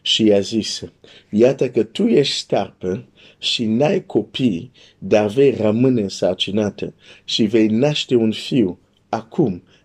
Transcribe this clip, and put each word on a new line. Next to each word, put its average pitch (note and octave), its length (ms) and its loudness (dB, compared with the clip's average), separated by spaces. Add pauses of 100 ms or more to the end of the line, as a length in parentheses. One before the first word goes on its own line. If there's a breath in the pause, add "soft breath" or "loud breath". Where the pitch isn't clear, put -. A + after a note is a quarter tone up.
și - 220 0
i-a G2+ 160 6
zis: G2+ 440 -4 (460 loud breath)
Iată B2+ 400 2
că A#2 140 0
tu G3 200 -4
ești E3 300 2
stearpă G#2 760 -6 (300 soft breath)
și - 280 -4
n-ai A#2+ 400 0
copii, A2 680 -2 (260 soft breath)
dar G#2+ 300 0
vei C3 240 4
rămâne A2 500 0
însărcinată F#2+ 920 -4 (300 loud breath)
și - 200 -2
vei A2 240 4
naște C3+ 480 0
un A2+ 160 2
fiu. G#2 480 -2 (300)
Acum, A2 540 -4 (220 soft breath)